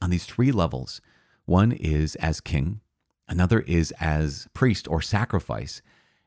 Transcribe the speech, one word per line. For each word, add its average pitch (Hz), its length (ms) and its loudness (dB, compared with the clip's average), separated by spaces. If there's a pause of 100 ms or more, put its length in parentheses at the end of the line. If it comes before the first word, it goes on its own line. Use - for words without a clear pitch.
on 90 80 0
these 90 160 0
three 127 260 0
levels. 80 480 -2 (460)
One 98 260 6
is 78 460 0
as 80 240 -2
king, 76 400 -2 (480)
another 90 320 4
is 82 400 0
as 78 520 -2
priest - 360 0
or 80 120 -2
sacrifice, 82 800 -4 (460)